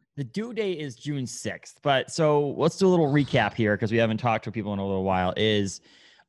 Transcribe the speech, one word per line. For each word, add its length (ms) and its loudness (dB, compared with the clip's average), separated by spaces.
The 80 -6
due 300 -8
date 260 -4
is 160 -10
June 320 -6
sixth. 560 -12
But 280 2
so 460 2
let's 200 0
do 100 4
a 20 6
little 220 4
recap 420 2
here 240 2
'cause 140 -2
we 80 0
haven't 180 2
talked 280 -2
to 60 -10
people 220 -6
in 60 -4
a 60 -4
little 180 -2
while. 340 0
Is, 420 0